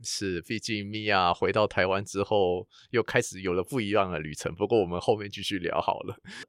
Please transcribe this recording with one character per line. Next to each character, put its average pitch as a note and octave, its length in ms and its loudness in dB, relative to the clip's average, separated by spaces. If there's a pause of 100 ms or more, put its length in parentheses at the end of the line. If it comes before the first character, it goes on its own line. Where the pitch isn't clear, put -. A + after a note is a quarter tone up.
是， F#2 380 -2
毕 A2 180 -6
竟 G#2 260 -4
Mia G2+ 480 2
回 F#2+ 200 2
到 G#2+ 120 4
台 G2 200 2
湾 F#2+ 180 0
之 G2 180 -4
后 F#2 460 2 (220)
又 A#2 120 2
开 B2 200 2
始 F#2+ 180 -10
有 F#2+ 140 -2
了 F2+ 100 2
不 C3+ 160 -4
一 G2+ 120 -2
样 G2 200 4
的 D#2+ 80 -2
旅 D#2 140 -6
程， - 200 -6
不 G2 140 0
过 A#2 120 4
我 F#2+ 60 4
们 F2 140 -4
后 A2 160 2
面 G2+ 160 -8
继 G2+ 100 -10
续 G2 180 -4
聊 E2 200 0
好 - 220 -2
了。 - 160 -10 (320)